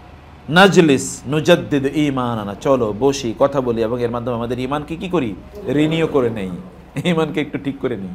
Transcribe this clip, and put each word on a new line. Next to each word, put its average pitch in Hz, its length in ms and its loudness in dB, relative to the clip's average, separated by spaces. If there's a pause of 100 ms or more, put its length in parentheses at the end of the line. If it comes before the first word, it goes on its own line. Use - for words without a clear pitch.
(480)
নাজলিস, 160 760 6
নুজাদ্দিদ 143 680 2
ঈমানানা, 123 600 -2
চলো, 120 460 2
বসি, 135 380 0
কথা 139 220 2
বলি 117 220 0
এবং 120 200 -2
এর 117 80 -2
মাধ্যমে 120 240 -4
আমাদের 120 240 -4
ঈমানকে 143 380 -6
কি 190 120 -8
করি? 135 260 -2 (340)
রিনিউ 156 380 0
করে 127 240 0
নেই, 98 200 -6 (540)
ঈমানকে 160 360 0
একটু - 180 -6
ঠিক 135 200 -6
করে 123 180 -4
নেই।" 95 180 -10